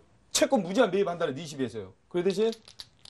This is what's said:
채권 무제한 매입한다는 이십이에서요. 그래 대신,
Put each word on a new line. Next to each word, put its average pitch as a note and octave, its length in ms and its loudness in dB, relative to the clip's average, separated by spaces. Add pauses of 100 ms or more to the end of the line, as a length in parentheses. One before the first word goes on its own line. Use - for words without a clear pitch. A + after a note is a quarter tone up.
(300)
채권 C4+ 320 2
무제한 F#3+ 300 2
매입한다는 E3+ 440 0
이십이에서요. B2+ 560 -6 (160)
그래 F3 140 -2
대신, G3 280 2 (600)